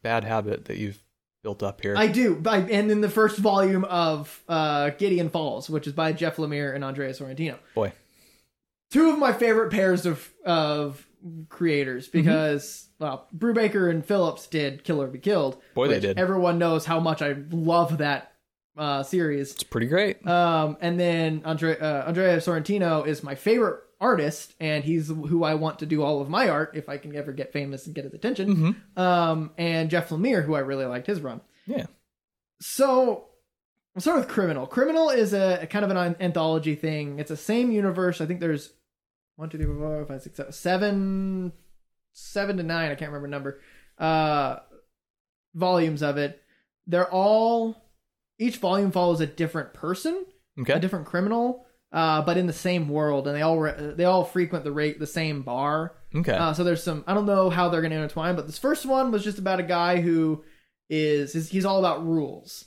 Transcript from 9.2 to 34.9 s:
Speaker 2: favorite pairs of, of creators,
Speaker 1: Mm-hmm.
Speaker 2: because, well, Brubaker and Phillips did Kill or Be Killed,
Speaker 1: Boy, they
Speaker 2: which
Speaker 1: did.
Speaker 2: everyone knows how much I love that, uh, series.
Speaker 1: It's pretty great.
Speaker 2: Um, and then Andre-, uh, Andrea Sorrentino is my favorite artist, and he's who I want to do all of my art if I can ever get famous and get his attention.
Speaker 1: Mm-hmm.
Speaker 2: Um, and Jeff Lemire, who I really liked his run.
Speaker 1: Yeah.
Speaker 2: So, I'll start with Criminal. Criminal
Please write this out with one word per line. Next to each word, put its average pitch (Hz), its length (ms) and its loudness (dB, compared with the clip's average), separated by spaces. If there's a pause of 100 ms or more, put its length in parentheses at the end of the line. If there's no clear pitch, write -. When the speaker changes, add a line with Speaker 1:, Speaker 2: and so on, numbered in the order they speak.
Speaker 2:
favorite 226 380 4
pairs 185 340 2
of, 160 240 -4 (160)
of 151 600 0 (440)
creators, 139 580 0
Speaker 1:
Mm-hmm. 170 120 2
Speaker 2:
because, 156 680 2 (120)
well, 139 360 -6
Brubaker 208 540 2
and 160 160 0
Phillips 180 420 0
did 143 360 -4
Kill 151 180 -2
or 135 60 -2
Be 127 120 -12
Killed, 156 420 0 (140)
Speaker 1:
Boy, 127 120 2
they 143 80 4
Speaker 2:
which 123 60 -2
Speaker 1:
did. 98 180 0
Speaker 2:
everyone 180 400 2
knows 160 260 2
how 165 140 0
much 160 220 0
I 147 140 -2 (160)
love 165 480 2
that, 143 320 -2 (460)
uh, 143 260 -2
series. 143 500 0
Speaker 1:
It's - 100 -10
pretty 117 240 -2
great. 190 380 0
Speaker 2:
Um, 165 540 2
and 175 200 0
then 165 440 0
Andre-, 160 340 0
uh, 151 300 -2
Andrea 175 300 4
Sorrentino 165 680 0
is 147 160 -2
my 139 140 -10
favorite 214 460 2 (200)
artist, 170 600 0
and 151 220 -2
he's 156 260 0
who 160 340 0
I 156 120 2
want 156 240 -2
to 156 60 -8
do 151 160 0
all 143 200 0
of 139 80 -6
my 214 180 2
art 151 260 0
if 151 140 -10
I 143 100 -8
can 147 200 -14
ever 147 160 -8
get 131 180 -8
famous 139 340 -8
and 156 80 -12
get 139 120 -10
his 135 80 -14
attention. 202 420 0 (400)
Speaker 1:
Mm-hmm. - 40 -4
Speaker 2:
Um, 165 580 2
and 165 320 0
Jeff 165 200 0
Lemire, 180 340 2
who 151 120 0
I 143 40 0
really 135 260 -4
liked 123 200 -6
his 196 140 -2
run. 127 220 -10 (260)
Speaker 1:
Yeah. 202 200 -6 (760)
Speaker 2:
So, 254 640 2 (680)
I'll 185 60 -6
start 320 180 2
with - 100 -2
Criminal. 156 380 -2
Criminal 311 420 2